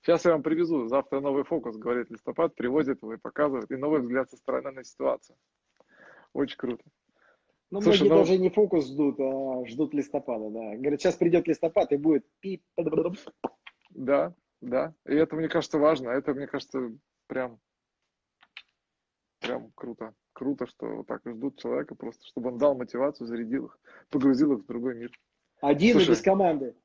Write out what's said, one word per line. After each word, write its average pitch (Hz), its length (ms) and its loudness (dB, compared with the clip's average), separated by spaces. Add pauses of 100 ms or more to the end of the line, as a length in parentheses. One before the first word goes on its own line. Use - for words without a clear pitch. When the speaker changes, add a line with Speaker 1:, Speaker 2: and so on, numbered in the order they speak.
Speaker 1:
«Щас 165 200 2
я 175 80 6
вам 147 100 0
привезу, 160 440 0
завтра 139 320 -2
новый 139 240 -2
фокус», — 120 340 -6
говорит 120 340 -4
Листопад, 127 440 -4
привозит 135 460 -2
его 110 120 -10
и 113 40 -12
показывает. 135 540 -4
И 135 40 -6
новый 147 260 0
взгляд 123 280 -2
со 127 80 -20
стороны 131 340 -6
на 131 120 -16
ситуацию. - 520 -4 (960)
Очень - 260 -4
круто. 123 260 -6 (880)
Speaker 2:
Ну, 196 100 -4
Speaker 1:
Слушай, 208 220 6
Speaker 2:
многие 143 100 8
Speaker 1:
ну - 60 10
Speaker 2:
даже 185 180 6
не 185 140 2
фокус 190 340 4
ждут, 139 340 0
а 135 460 -2
ждут 139 300 -4
Листопада, 127 560 -4
да. 110 240 -8
Говорят, 143 260 -2
«Щас 180 140 0
придёт 170 320 2
Листопад 165 440 0
и 143 60 2
будет 147 260 4 (160)
пип». 190 220 -8 (1300)
Speaker 1:
Да, 143 440 0 (280)
да. 131 320 -4 (140)
И 143 80 0
это, 156 200 2
мне 160 140 -2
кажется, 160 300 -2
важно. 143 300 2
Это, 139 260 -2
мне 139 100 -8
кажется, 135 460 -8 (360)
прям, 123 320 -6 (1800)
прям 117 320 -8
круто. 113 420 -12 (200)
Круто, 127 340 -6
что - 200 -12 (100)
вот 113 100 -12
так 117 180 -8
ждут 120 360 -8
человека 120 340 -6
просто, - 320 -14
чтобы 127 240 -6
он 120 60 -10
дал 139 180 2
мотивацию, 127 500 -4
зарядил 117 420 -6
их, - 120 -20 (300)
погрузил 139 440 4
их 104 100 -4
в - 40 -20
другой 120 280 -6
мир. 117 140 -14 (520)
Speaker 2:
Один 147 300 4
и 214 100 8
Speaker 1:
Слушай, 170 100 4
Speaker 2:
без 165 100 4
команды. 170 640 2